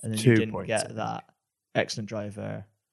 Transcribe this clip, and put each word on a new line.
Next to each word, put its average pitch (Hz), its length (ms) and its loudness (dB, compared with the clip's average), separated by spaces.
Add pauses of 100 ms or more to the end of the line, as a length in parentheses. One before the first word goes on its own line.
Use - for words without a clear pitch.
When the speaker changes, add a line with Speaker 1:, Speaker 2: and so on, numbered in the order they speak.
Speaker 1:
and 113 100 -6
then 110 60 -2
you 107 60 -4
Speaker 2:
Two 120 120 10
Speaker 1:
didn't 110 180 4
Speaker 2:
points, 95 140 -6
Speaker 1:
get 110 140 0
Speaker 2:
I - 40 0
think. 110 100 -12
Speaker 1:
that 110 280 -6 (520)
excellent 107 340 -2
driver. 104 560 -8 (280)